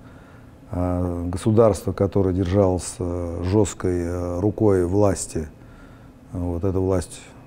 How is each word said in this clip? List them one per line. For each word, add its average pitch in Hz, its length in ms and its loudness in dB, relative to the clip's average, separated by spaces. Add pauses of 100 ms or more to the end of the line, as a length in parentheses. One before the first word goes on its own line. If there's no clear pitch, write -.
(720)
а, 87 560 -2
государство, 104 640 2
которое 95 420 2
держалось, 92 640 2
э, 87 460 -6
жёсткой, 92 560 0
э, 87 400 -4
рукой 98 460 2
власти, 92 600 0 (840)
вот 87 320 -4
эта 95 160 0
власть 92 400 -2 (260)